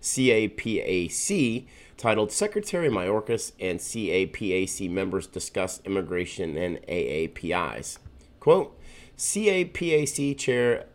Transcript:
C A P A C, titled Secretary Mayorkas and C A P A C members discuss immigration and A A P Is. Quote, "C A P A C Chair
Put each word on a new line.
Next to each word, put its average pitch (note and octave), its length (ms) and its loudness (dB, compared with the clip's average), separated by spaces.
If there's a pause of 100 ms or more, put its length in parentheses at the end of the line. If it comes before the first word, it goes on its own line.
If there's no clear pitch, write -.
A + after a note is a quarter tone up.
C B2+ 320 4
A A2 160 6
P G#2+ 320 -2
A F2+ 260 0
C, C3 640 0 (280)
titled G#2+ 360 2
Secretary G3 560 0
Mayorkas G#2+ 720 0
and F2+ 200 -2
C G#2+ 300 -4
A F#2 160 2
P G2 260 -4
A F#2 140 2
C F#2 220 -6
members F#2+ 400 -2
discuss - 560 -6
immigration F2+ 720 -4
and F2 220 -2 (100)
A - 40 -4
A D#2+ 360 -2
P - 240 -6
Is. C#2+ 480 -4 (400)
Quote, D#3 360 4 (380)
"C G#3 360 0
A F3+ 160 2
P E3+ 260 -2
A D3+ 140 4
C C#3+ 280 -2
Chair A#2+ 600 2